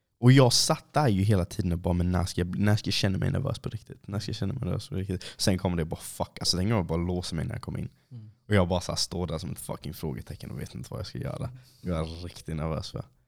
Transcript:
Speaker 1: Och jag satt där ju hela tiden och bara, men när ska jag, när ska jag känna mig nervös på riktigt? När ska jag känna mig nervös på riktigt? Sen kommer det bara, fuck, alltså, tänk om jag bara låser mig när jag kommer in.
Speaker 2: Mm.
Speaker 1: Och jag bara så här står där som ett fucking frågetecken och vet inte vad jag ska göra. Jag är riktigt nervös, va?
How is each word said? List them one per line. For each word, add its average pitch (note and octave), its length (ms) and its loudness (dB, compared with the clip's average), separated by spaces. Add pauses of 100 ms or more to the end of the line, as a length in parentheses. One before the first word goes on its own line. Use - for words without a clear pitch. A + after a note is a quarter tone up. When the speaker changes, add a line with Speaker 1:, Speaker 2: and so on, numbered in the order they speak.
(200)
Speaker 1:
Och B2 120 10
jag C3 200 10
satt - 400 2
där D3 160 4
ju F#2+ 140 4
hela G2+ 220 4
tiden F2+ 280 -2
och E2 60 2
bara, F2+ 160 0
men F2 180 2
när F2 120 2
ska - 160 -2
jag, F2+ 180 -2
när G#2 180 4
ska - 120 -2
jag G2 60 2
känna G2 240 2
mig F#2+ 120 0
nervös F#2 280 -2
på - 100 -6
riktigt? - 400 -12
När G2 100 -4
ska - 120 -6
jag G2 60 -4
känna G2 180 -2
mig G2+ 100 -6
nervös F#2+ 240 -4
på - 60 -8
riktigt? F#2 300 -4 (120)
Sen F#2+ 220 2
kommer F2+ 180 0
det F2 80 0
bara, E2+ 160 -6
fuck, - 400 -8
alltså, - 160 0
tänk F#2 140 0
om A#2 60 2
jag F2+ 100 0
bara D#2+ 120 -2
låser F2 380 -2
mig D#2+ 80 -2
när - 100 -6
jag - 80 -10
kommer - 160 -8
in. - 100 -6 (220)
Speaker 2:
Mm. G#2+ 200 -16 (180)
Speaker 1:
Och G#2+ 60 2
jag F2+ 140 4
bara F2+ 120 0
så - 120 -6
här - 40 -4
står F2 300 -2
där D#2+ 120 -4
som - 140 -8
ett - 60 -10
fucking - 360 -10
frågetecken - 560 -8
och B1 100 -10
vet - 140 -12
inte B1 160 -12
vad - 100 -8
jag - 60 -8
ska - 120 -10
göra. - 320 -4 (300)
Jag F2 180 -2
är D#2+ 60 0 (200)
riktigt E2 320 -8
nervös, D2+ 380 -4
va? - 100 -8 (240)